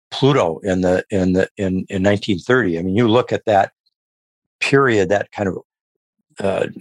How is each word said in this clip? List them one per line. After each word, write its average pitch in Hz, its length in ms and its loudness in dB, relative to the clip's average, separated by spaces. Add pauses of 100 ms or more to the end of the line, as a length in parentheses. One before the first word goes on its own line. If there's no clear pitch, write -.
(100)
Pluto 127 520 2
in 92 200 0
the, 92 280 2
in 95 220 0
the, 92 240 2
in, 92 320 -4
in 95 140 -4
nineteen 101 360 0
thirty. 98 400 0
I 85 40 -6
mean, 95 120 -4
you 117 140 2
look 120 240 2
at 104 140 -4
that 98 260 2 (880)
period, 117 500 2
that 101 220 -2
kind 101 160 -4
of, 90 100 -8 (840)
uh, 95 260 -2 (140)